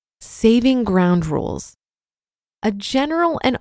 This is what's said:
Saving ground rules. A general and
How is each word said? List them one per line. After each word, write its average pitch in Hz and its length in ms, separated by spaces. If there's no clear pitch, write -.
Saving 240 640
ground 180 420
rules. - 480
A 220 80
general 294 720
and 254 180